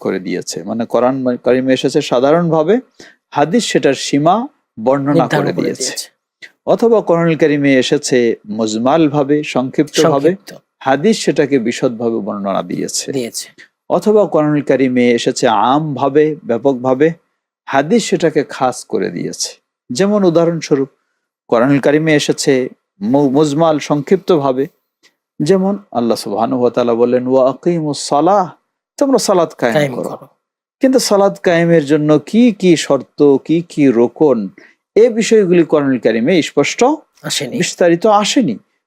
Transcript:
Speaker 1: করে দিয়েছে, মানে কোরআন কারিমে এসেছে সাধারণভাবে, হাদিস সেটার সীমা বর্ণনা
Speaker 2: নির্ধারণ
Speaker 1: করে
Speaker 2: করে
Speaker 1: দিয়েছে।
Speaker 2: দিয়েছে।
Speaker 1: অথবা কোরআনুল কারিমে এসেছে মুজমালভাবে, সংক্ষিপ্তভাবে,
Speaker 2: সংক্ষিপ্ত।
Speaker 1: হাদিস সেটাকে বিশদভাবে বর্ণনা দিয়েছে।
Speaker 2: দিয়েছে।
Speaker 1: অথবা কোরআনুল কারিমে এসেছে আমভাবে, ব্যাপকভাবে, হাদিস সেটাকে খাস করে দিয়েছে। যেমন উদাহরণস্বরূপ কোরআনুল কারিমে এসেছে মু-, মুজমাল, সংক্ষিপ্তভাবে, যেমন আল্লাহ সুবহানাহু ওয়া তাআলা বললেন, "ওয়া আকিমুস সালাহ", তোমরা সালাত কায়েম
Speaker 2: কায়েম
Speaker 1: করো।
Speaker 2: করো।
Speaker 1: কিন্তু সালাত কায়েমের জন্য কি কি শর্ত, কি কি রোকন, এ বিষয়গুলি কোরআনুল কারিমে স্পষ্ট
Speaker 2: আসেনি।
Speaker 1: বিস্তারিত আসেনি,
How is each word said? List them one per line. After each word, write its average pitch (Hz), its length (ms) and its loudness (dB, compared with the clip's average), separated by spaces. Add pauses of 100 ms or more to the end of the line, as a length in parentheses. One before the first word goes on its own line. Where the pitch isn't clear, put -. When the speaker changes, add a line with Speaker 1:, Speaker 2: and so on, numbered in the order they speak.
Speaker 1:
করে 98 200 -4
দিয়েছে, 90 420 -8
মানে 110 240 -6
কোরআন 127 500 -2
কারিমে 127 380 0
এসেছে 139 260 0
সাধারণভাবে, 160 800 0 (500)
হাদিস 170 340 0
সেটার 147 300 0
সীমা 175 540 0 (320)
বর্ণনা 135 340 0
Speaker 2:
নির্ধারণ 147 300 0
Speaker 1:
করে 92 80 -4
Speaker 2:
করে - 100 -4
Speaker 1:
দিয়েছে। - 200 -6
Speaker 2:
দিয়েছে। - 260 -10 (580)
Speaker 1:
অথবা 214 340 2
কোরআনুল 170 360 0
কারিমে 143 380 2
এসেছে 127 640 0 (100)
মুজমালভাবে, 135 960 0
সংক্ষিপ্তভাবে, 143 880 0
Speaker 2:
সংক্ষিপ্ত। - 240 -10 (240)
Speaker 1:
হাদিস 143 460 0
সেটাকে 143 340 0
বিশদভাবে 117 600 -2
বর্ণনা 98 440 -6
দিয়েছে। - 500 -8
Speaker 2:
দিয়েছে। 123 360 -8 (400)
Speaker 1:
অথবা 202 380 2
কোরআনুল 151 360 0
কারিমে 127 480 0
এসেছে 120 380 -2
আমভাবে, 139 960 0
ব্যাপকভাবে, 131 680 0 (520)
হাদিস 160 400 0
সেটাকে 160 440 -2
খাস - 360 -6
করে 98 260 -4
দিয়েছে। - 460 -10 (340)
যেমন 196 340 0
উদাহরণস্বরূপ 165 640 0 (600)
কোরআনুল 131 300 2
কারিমে 156 360 2
এসেছে 139 540 0 (320)
মু-, 131 300 2
মুজমাল, 151 480 0
সংক্ষিপ্তভাবে, 147 880 -2 (760)
যেমন 190 360 0 (140)
আল্লাহ 117 240 -2
সুবহানাহু 113 440 -4
ওয়া 120 100 2
তাআলা 117 240 0
বললেন, 123 320 0
"ওয়া 131 240 2
আকিমুস 151 480 -4
সালাহ", 165 520 0 (480)
তোমরা 269 200 2
সালাত 175 360 0
কায়েম 117 200 -2
Speaker 2:
কায়েম 143 200 0
Speaker 1:
করো। 90 140 -8
Speaker 2:
করো। - 200 -14 (520)
Speaker 1:
কিন্তু 262 180 4
সালাত 196 400 2
কায়েমের 170 480 2
জন্য 151 400 2
কি 233 260 4
কি 180 240 2
শর্ত, 139 680 2
কি 165 240 -2
কি 147 180 0
রোকন, 120 640 2 (480)
এ 233 140 6
বিষয়গুলি 202 540 2
কোরআনুল 139 340 0
কারিমে 123 440 2
স্পষ্ট - 420 -2 (380)
Speaker 2:
আসেনি। 135 340 -8
Speaker 1:
বিস্তারিত 175 500 0
আসেনি, 208 520 0 (280)